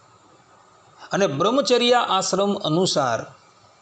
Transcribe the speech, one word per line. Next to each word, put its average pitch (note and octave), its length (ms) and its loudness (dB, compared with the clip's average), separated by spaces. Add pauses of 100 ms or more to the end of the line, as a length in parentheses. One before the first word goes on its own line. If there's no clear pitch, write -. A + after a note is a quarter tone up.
(1120)
અને F#3+ 140 0
બ્રહ્મચર્ય A#3+ 680 2
આશ્રમ F#3+ 600 0
અનુસાર D3+ 800 -2 (460)